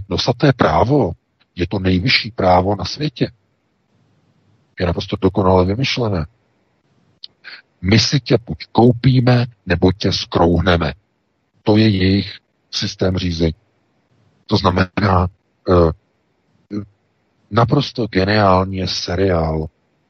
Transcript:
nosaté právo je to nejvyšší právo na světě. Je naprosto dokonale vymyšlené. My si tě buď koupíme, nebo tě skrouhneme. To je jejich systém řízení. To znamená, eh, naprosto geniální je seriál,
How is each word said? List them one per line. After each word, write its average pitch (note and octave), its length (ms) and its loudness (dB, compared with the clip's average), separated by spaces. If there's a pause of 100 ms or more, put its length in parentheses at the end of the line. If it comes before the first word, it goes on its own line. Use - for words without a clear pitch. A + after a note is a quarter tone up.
nosaté C3 440 0
právo A#2 580 0 (440)
je F2 120 -4
to G#2 120 -6
nejvyšší F#2+ 520 0
právo F#2 440 2
na - 100 -8
světě. - 460 -6 (1500)
Je F2+ 60 -2
naprosto F2 360 -4
dokonale F#2 440 2
vymyšlené. G#2 600 -4 (1600)
My G#2 180 4
si C#3+ 200 0
tě C3 260 0
buď - 260 -10
koupíme, B2 760 4 (200)
nebo F2 260 0
tě F#2+ 200 -4
skrouhneme. E2+ 840 0 (680)
To G#2+ 140 2
je A2 120 4
jejich F#2+ 500 0 (320)
systém F#2 460 -4
řízení. E2+ 380 -2 (920)
To G#2 120 -2
znamená, F#2 720 0 (420)
eh, F2 220 4 (1600)
naprosto A#2 560 0
geniální F#2+ 720 2
je F2+ 100 -4
seriál, E2 800 -2 (420)